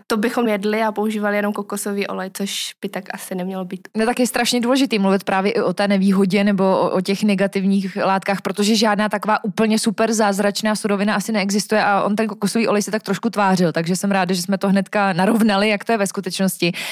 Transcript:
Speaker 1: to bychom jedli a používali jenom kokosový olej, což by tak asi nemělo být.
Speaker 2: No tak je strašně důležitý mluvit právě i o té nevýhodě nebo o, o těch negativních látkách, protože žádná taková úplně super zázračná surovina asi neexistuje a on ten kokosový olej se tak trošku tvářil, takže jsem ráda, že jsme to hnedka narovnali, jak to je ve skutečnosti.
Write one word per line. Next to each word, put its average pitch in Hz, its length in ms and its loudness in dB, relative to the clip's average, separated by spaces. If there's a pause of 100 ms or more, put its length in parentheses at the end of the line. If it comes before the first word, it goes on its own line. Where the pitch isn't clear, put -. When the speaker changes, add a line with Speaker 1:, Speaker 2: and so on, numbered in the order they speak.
Speaker 1:
to 226 100 -2
bychom 240 300 0
jedli 208 360 -2
a 220 80 0
používali 208 440 -2
jenom 208 180 0
kokosový 202 540 -6
olej, 190 260 -8
což - 380 -8 (100)
by 196 80 -6
tak 202 140 -10 (100)
asi - 220 -10
nemělo 185 300 -6
být. 180 220 -12 (100)
Speaker 2:
No 220 80 0
tak 247 140 0
je 247 80 2
strašně 240 340 0
důležitý 247 380 2
mluvit 196 240 2
právě 196 280 0
i 220 100 0
o 180 120 0
té 202 140 0
nevýhodě 196 560 2
nebo 202 200 2
o, 185 260 2
o 185 120 0
těch 190 220 -2
negativních 196 840 0
látkách, 190 360 0
protože 202 340 0
žádná 214 340 2
taková 202 340 0
úplně 220 360 2
super 220 340 0
zázračná 208 640 2
surovina 208 400 0
asi 196 160 -4
neexistuje 208 520 0
a 196 200 2
on 202 120 0
ten 220 120 0
kokosový 208 400 -2
olej 208 140 2
se 202 100 -8
tak 214 120 -4
trošku 196 260 -2
tvářil, 185 420 2
takže 165 240 -2
jsem 196 160 -2
ráda, 190 220 2
že 180 80 -2
jsme 190 160 -2
to 196 120 0
hnedka 196 440 2
narovnali, 208 560 2
jak 202 120 0
to - 100 -4
je 226 60 4
ve 196 100 0
skutečnosti. 185 640 -2 (200)